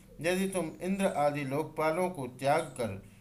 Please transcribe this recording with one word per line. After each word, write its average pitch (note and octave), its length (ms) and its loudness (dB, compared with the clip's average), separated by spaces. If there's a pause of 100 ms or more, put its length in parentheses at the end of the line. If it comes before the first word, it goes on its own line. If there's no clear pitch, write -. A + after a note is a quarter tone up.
(220)
यदि F#3 280 2
तुम E3 220 -2 (100)
इंद्र F#3+ 240 0
आदि D3 380 2
लोकपालों D#3 640 0
को C3+ 180 -6
त्याग C#3+ 340 2
कर G#2+ 420 -4 (180)